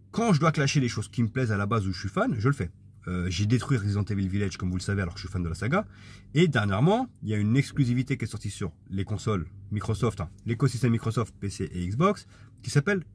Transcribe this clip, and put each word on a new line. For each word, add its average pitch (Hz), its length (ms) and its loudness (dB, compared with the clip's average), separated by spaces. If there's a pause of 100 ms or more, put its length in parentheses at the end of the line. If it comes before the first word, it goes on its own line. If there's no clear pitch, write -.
(100)
quand 226 220 2
je 143 80 6
dois 160 100 4
clasher 143 300 2
les 123 80 2
choses 107 200 -4
qui - 140 -2
me 113 60 2
plaisent 123 240 0
à 101 40 2
la 101 100 0
base 104 200 2
où 95 60 0
je 92 80 -6
suis 101 80 -6
fan, 202 280 0
je 107 120 2
le 143 60 2
fais. 87 160 -4 (380)
Euh, 90 200 -2
j'ai 95 180 0
détruit 123 320 2
Resident 101 260 0
Evil 98 240 -2
Village, 98 280 -2
comme 92 140 -4
vous 90 60 -2
le 90 60 -4
savez, 101 200 0
alors 87 120 -4
que - 40 -12
je - 80 -10
suis 87 60 -10
fan 92 100 -2
de 85 60 -2
la 80 80 -4
saga. 165 320 0 (460)
Et 165 120 6
dernièrement, 139 600 2 (160)
il 104 60 -4
y 107 40 0
a - 20 0
une 107 200 4
exclusivité 131 600 0
qui 113 100 -6
est - 20 -6
sortie 101 220 -8
sur 95 200 -6 (200)
les 95 140 -4
consoles 101 440 -2 (240)
Microsoft, 107 480 -2
hein, 80 100 -6 (160)
l'écosystème 117 460 2
Microsoft, 113 480 -2
P 101 100 -4
C 92 220 -6
et 87 160 -4
Xbox, 170 400 0 (340)
qui - 80 -6
s'appelle 180 320 2 (120)